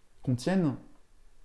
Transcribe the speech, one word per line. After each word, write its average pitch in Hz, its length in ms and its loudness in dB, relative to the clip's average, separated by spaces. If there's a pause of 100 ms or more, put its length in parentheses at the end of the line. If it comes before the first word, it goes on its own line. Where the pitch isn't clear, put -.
(240)
qu'on 127 120 0
tienne. 165 400 2 (680)